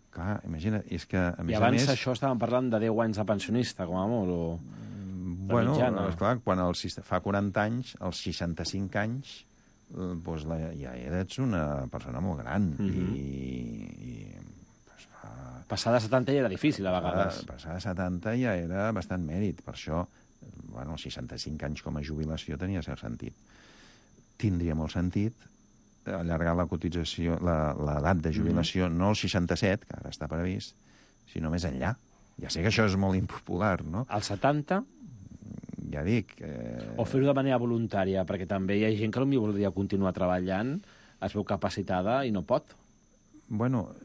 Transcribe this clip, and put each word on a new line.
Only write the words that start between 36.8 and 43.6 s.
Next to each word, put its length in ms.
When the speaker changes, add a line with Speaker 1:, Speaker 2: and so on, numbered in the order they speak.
Speaker 2:
O 60
fer-ho 220
de 80
manera 240
voluntària, 680
perquè 220
també 300
hi 80
ha 120
gent 160
que 60
potser 200
voldria 320
continuar 420
treballant, 680
es 120
veu 100
capacitada 840
i 60
no 120
pot. 200
Speaker 1:
Bueno, 560